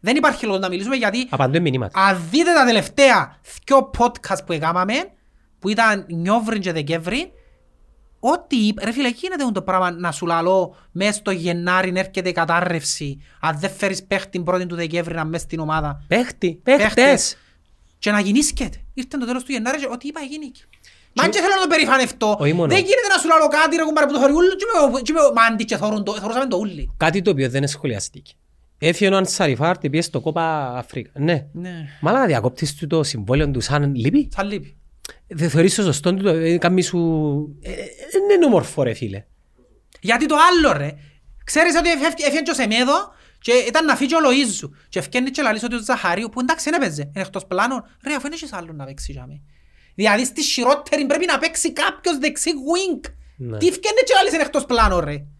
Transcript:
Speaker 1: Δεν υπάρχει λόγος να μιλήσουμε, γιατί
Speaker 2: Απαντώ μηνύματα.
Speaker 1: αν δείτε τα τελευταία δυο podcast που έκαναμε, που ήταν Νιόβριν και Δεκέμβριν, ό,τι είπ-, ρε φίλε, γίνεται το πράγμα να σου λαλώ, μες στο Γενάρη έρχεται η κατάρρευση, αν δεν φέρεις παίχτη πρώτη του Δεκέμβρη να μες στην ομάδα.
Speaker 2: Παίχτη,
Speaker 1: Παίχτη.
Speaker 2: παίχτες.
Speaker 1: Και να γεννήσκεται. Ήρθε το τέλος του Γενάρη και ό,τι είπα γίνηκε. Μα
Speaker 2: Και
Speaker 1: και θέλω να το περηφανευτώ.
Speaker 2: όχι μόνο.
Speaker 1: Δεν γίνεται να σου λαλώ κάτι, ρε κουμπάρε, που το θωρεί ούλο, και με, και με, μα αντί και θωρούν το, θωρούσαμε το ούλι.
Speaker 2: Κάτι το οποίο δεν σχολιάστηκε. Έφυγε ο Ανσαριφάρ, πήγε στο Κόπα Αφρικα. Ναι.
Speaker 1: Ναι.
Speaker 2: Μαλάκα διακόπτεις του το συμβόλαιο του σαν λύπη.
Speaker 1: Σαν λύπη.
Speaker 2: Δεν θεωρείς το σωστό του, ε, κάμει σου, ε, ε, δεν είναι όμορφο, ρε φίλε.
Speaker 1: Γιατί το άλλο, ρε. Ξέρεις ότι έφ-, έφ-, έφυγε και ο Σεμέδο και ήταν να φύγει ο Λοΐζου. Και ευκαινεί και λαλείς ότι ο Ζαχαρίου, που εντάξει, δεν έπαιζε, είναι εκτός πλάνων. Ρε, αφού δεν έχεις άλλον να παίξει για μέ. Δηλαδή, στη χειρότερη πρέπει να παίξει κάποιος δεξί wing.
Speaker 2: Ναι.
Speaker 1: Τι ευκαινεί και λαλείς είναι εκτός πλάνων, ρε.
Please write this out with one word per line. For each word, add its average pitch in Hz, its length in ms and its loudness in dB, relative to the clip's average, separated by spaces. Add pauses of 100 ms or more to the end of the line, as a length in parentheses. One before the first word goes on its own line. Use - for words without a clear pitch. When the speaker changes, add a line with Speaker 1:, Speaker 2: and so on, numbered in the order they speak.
Speaker 1:
Δεν 226 160 0
υπάρχει 294 300 2
λόγος 190 140 -2
να 190 80 -4
μιλήσουμε, 196 280 -4
γιατί 240 340 -2
Speaker 2:
Απαντώ 139 300 0
μηνύματα. 131 400 -2
Speaker 1:
αν 190 200 4 (100)
δείτε 330 240 2
τα 285 100 6
τελευταία 226 720 4 (280)
δυο 269 340 4
podcast - 480 -2
που 175 60 -4
έκαναμε, 170 420 0 (640)
που 185 100 -6
ήταν 214 400 2
Νιόβριν 208 520 0
και 180 120 -4
Δεκέμβριν, 165 560 -4 (920)
ό,τι 285 360 0 (100)
είπ-, 214 180 0
ρε 226 80 -4
φίλε, 254 160 -2
γίνεται 294 440 -6
το 190 100 -4
πράγμα 185 280 0
να 170 220 -6
σου 170 140 -8
λαλώ, 170 500 0 (160)
μες 202 220 -2
στο 208 160 -6
Γενάρη 180 640 0
έρχεται 190 340 -2
η 180 40 -2
κατάρρευση, 165 840 -2 (220)
αν 151 180 -2
δεν 196 120 -4
φέρεις 190 340 -4
παίχτη 190 360 -4
πρώτη 180 260 -2
του 175 80 -8
Δεκέμβρη 165 400 -4
να 165 100 -4
μες 160 160 -4
στην - 200 -8
ομάδα. 151 480 -4
Speaker 2:
Παίχτη, 190 540 -2
Speaker 1:
Παίχτη. 269 200 6
Speaker 2:
παίχτες. 247 540 4 (640)
Speaker 1:
Και - 120 -2
να 208 100 2
γεννήσκεται. 214 580 0 (160)
Ήρθε 262 240 -10
το 240 80 -4
τέλος 247 180 -6
του - 80 -8
Γενάρη 254 260 -4
και 277 140 -6
ό,τι 247 160 -10
είπα 311 120 -12
γίνηκε. 285 420 -14 (500)
Μα 277 120 2
Speaker 2:
Και - 60 4
Speaker 1:
και 403 80 0
θέλω 381 160 2
να 381 80 0
το 370 60 0
περηφανευτώ. 254 720 2
Speaker 2:
όχι 147 120 2
μόνο. 170 220 2
Speaker 1:
Δεν 381 80 6
γίνεται 415 320 2
να 359 40 2
σου 330 100 -2
λαλώ 311 200 6
κάτι, 311 280 2
ρε 330 60 0
κουμπάρε, 302 240 2
που 269 60 -2
το 294 60 -2
θωρεί 277 140 4
ούλο, 349 240 6
και 381 80 -4 (280)
με, 262 80 -2
και 254 120 -4
με, 330 60 2 (160)
μα 233 80 4
αντί 226 220 2
και 220 120 -4
θωρούν 208 280 -2
το, 202 100 -4
θωρούσαμε 226 320 -4
το 214 100 -2
ούλι. 180 400 -6
Speaker 2:
Κάτι 165 260 0
το 202 80 2
οποίο 135 200 2
δεν 139 180 0
σχολιάστηκε. - 640 -8 (460)
Έφυγε 180 360 2
ο - 20 4
Ανσαριφάρ, 175 640 0
πήγε 151 240 -2
στο 139 180 -4
Κόπα 156 560 -2
Αφρικα. 123 380 -10
Ναι. 147 380 -2
Speaker 1:
Ναι. 180 180 -12 (300)
Speaker 2:
Μαλάκα 233 260 2
διακόπτεις 127 480 0
του - 120 -10
το 160 160 0
συμβόλαιο 139 480 0
του 131 100 -2
σαν 143 340 0
λύπη. 160 420 2
Speaker 1:
Σαν 196 100 -2
λύπη. 160 300 -10 (500)
Speaker 2:
Δεν 165 240 -2
θεωρείς 165 240 4
το 220 80 0
σωστό 175 320 2
του, 196 140 0
ε, 165 300 2
κάμει 180 240 2
σου, 175 160 -2 (640)
ε, - 80 -12
ε, - 40 -8 (380)
δεν 403 240 4
είναι 349 80 6
όμορφο, 180 380 2
ρε 120 120 0
φίλε. 101 300 -8 (760)
Speaker 1:
Γιατί 240 260 0
το 302 100 2 (140)
άλλο, 320 280 4
ρε. 143 160 -6 (500)
Ξέρεις 320 320 2
ότι 339 140 2
έφ-, 277 120 0
έφ-, 320 240 -2
έφυγε 285 140 0
και 320 100 -4
ο 320 40 0
Σεμέδο 254 580 0 (280)
και 117 120 -2
ήταν 233 320 2
να 294 120 2
φύγει 269 180 0
ο 330 40 4
Λοΐζου. 262 520 2 (180)
Και - 100 -4
ευκαινεί 247 320 -4
και 269 120 -4
λαλείς 220 200 0
ότι 240 120 -4
ο 240 80 -4
Ζαχαρίου, 214 500 -2
που 254 80 -6
εντάξει, 294 300 -2
δεν 339 120 0
έπαιζε, 151 200 -4
είναι 185 220 -8
εκτός 185 220 -10
πλάνων. 220 380 -2 (200)
Ρε, 285 80 -6
αφού 269 100 -4
δεν 285 100 -8
έχεις 320 200 -12
άλλον 165 240 -14
να 143 80 -12
παίξει 139 280 -12
για 127 140 -14
μέ. 143 140 -18 (540)
Δηλαδή, 208 300 2
στη 254 180 -4
χειρότερη 277 640 0
πρέπει 294 200 0
να 311 120 0
παίξει 320 340 -2
κάποιος 320 460 -2
δεξί 294 320 -2
wing. 330 600 -4 (260)
Speaker 2:
Ναι. 117 220 -10
Speaker 1:
Τι 320 80 2
ευκαινεί 427 380 0
και 480 100 0
λαλείς - 180 4
είναι 311 100 0
εκτός 285 220 -2
πλάνων, 214 400 2
ρε. 147 200 -8 (160)